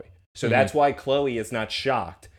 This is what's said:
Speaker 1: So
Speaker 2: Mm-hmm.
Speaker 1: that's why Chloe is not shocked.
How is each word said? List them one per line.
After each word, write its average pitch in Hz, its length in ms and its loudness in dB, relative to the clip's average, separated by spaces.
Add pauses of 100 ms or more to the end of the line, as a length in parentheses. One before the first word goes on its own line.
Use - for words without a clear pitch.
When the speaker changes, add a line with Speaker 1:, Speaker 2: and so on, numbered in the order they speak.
(340)
Speaker 1:
So - 140 -4
Speaker 2:
Mm-hmm. 113 60 2
Speaker 1:
that's 135 200 4
why 143 200 4
Chloe 135 440 -2
is 110 140 -6
not 110 200 -4
shocked. 120 680 -4